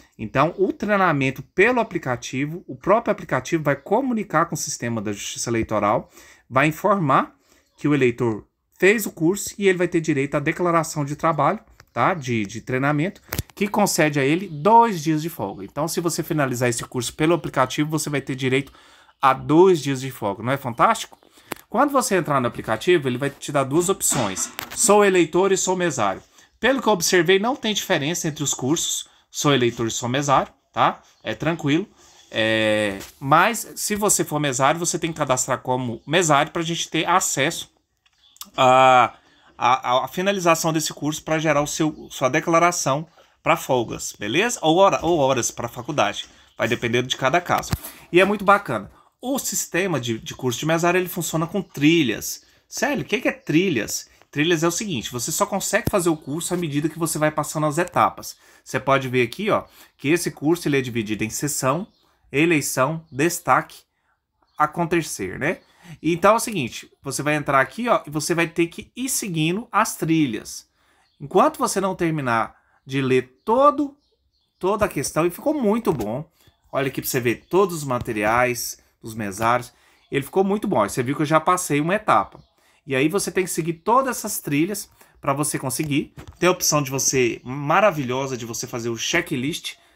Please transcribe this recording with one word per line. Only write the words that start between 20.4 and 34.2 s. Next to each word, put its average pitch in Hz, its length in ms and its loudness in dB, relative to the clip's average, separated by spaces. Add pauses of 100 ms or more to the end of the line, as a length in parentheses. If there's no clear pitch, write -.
Não 123 100 -2
é 139 40 0
fantástico? 156 600 0 (500)
Quando 269 220 2
você 254 260 0
entrar 147 240 0
no 120 80 0
aplicativo, 127 580 0
ele 123 120 -2
vai 143 100 -2
te - 240 -12
dar 143 120 2
duas 170 260 0
opções. 117 600 -2 (240)
Sou 208 300 6
eleitor 185 480 4
e 185 60 0
sou 185 180 0
mesário. 123 460 -2 (380)
Pelo 262 220 2
que - 60 0
eu 214 40 6
observei, 185 460 4
não 226 160 -2
tem 220 180 -4
diferença 170 540 -2
entre 151 160 -4
os 139 100 -2
cursos. - 560 -4 (220)
Sou 147 240 2
eleitor 120 320 0
e 110 60 -4
sou - 160 -6
mesário, 143 440 0 (200)
tá? 139 280 0 (220)
É 110 100 -6
tranquilo. 165 540 -2 (460)
É... 107 640 0 (220)
Mas, 170 560 2
se - 180 -4
você 202 300 2